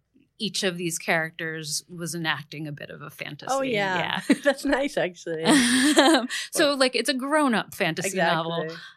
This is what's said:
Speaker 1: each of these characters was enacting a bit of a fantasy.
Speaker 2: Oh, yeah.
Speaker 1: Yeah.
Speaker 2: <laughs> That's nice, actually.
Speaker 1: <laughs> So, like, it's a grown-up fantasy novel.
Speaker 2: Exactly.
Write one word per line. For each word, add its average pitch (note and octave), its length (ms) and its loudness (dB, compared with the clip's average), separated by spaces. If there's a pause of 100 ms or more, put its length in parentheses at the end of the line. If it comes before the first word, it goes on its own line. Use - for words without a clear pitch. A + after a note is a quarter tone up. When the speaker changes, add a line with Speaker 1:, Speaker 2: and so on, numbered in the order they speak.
(380)
Speaker 1:
each F#3 260 -4
of F3 120 0
these E3+ 220 -4
characters D#3+ 920 -4
was E3+ 260 -10
enacting D#3 520 -4
a D3 60 -8
bit - 180 -14
of D3 120 -14
a D#3+ 80 -14
fantasy. - 440 -12
Speaker 2:
Oh, C4+ 80 0
yeah. G3 640 -2
Speaker 1:
Yeah. C#4+ 120 6
Speaker 2:
<laughs> - 40 -18
That's C#4 200 0
nice, C#4 320 0
actually. E3 480 -4
Speaker 1:
<laughs> C4 840 6 (220)
So, C#4+ 240 2
like, C4 220 2
it's A#3 120 0
a C#4+ 60 2
grown-up C4 600 0
fantasy F3 420 -2
novel. E3 460 2
Speaker 2:
Exactly. E3 220 -8 (120)